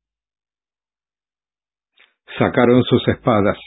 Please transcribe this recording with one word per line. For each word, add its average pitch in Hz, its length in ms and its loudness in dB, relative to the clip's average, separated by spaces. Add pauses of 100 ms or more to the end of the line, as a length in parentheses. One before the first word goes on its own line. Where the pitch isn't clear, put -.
(2500)
Sacaron 120 440 2
sus - 260 -2
espadas. 104 580 -2